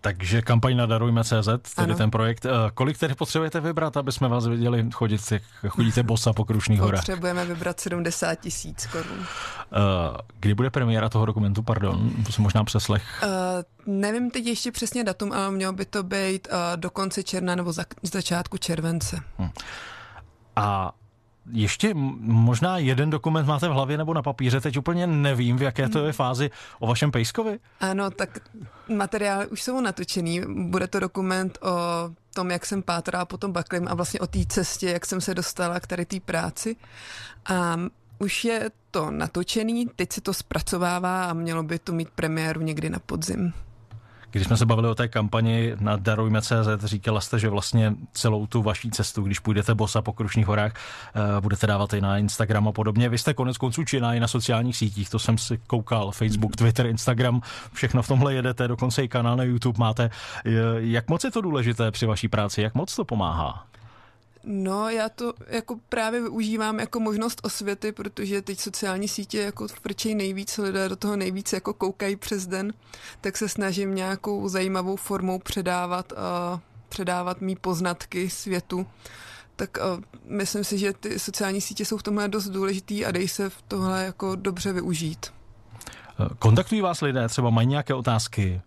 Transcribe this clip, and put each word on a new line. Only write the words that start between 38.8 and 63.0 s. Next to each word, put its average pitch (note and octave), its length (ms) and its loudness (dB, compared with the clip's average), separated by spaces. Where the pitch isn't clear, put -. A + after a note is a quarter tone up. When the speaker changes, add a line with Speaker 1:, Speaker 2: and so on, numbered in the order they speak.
Speaker 2:
to D#3 200 0
natočený, G#3+ 760 -2
teď - 160 -2
se - 80 -6
to F#3+ 140 -4
zpracovává F3+ 920 0
a F3 80 -2
mělo E3 300 -2
by E3 160 -4
to - 140 -6
mít E3 180 -2
premiéru D#3+ 500 -2
někdy D#3+ 300 -2
na F3 80 -4
podzim. F3 540 -2
Speaker 1:
Když F#2+ 160 2
jsme A2+ 100 6
se A2+ 100 6
bavili A2+ 220 4
o A2+ 60 2
té A#2+ 140 0
kampani A2+ 720 2
na G#2 160 2
Darujme A2 460 2
C A2+ 220 4
Z, G#2+ 200 2
říkala G#2 360 0
jste, - 180 -2
že A2 100 2
vlastně G#2+ 460 4
celou G#2+ 340 0
tu A2+ 160 0
vaší G#2+ 280 0
cestu, G#2 320 -2
když G2 160 0
půjdete G#2+ 360 2
bosa G#2+ 280 2
po G#2+ 100 -2
Krušných G#2+ 340 2
horách, G#2 280 2
eh, - 640 -2
budete G2+ 260 2
dávat G2+ 280 2
i G2+ 60 2
na G2 180 4
Instagram G#2 500 2
a G#2 40 0
podobně. A2 360 2
Vy A#2 100 2
jste D3 160 2
konec B2 240 0
konců C3 260 0
činná A#2+ 300 2
i A#2 60 2
na A#2 80 2
sociálních A#2+ 480 2
sítích, G2+ 340 -2
to A2+ 80 0
jsem A2+ 200 4
si A#2 280 -2
koukal, A2 440 0
Facebook, G#2+ 460 0
Twitter, A#2 300 6
Instagram, B2 540 2
všechno B2 300 2
v - 60 -2
tomhle C3+ 260 4
jedete, B2 340 0
dokonce B2 360 0
i A#2+ 40 -2
kanál A#2+ 280 2
na B2+ 80 2
YouTube B2 340 0
máte. A#2 320 2
Eh, A2 40 0
jak A2+ 320 0
moc E3 160 0
je C4 60 0
to A#3 100 -2
důležité A#2+ 500 0
při A2+ 160 -2
vaší A2 220 0
práci, G#2 340 0
jak A2 120 0
moc D#3 220 -2
to G#3+ 80 -2